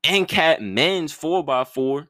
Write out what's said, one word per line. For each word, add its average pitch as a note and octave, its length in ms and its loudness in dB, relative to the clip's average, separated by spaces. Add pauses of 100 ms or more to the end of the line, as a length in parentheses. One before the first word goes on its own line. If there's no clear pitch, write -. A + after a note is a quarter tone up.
N F#3 200 2
cat E3 380 2
men's D3+ 500 0
four E3 320 -2
by C3 200 0
four. C3+ 460 -4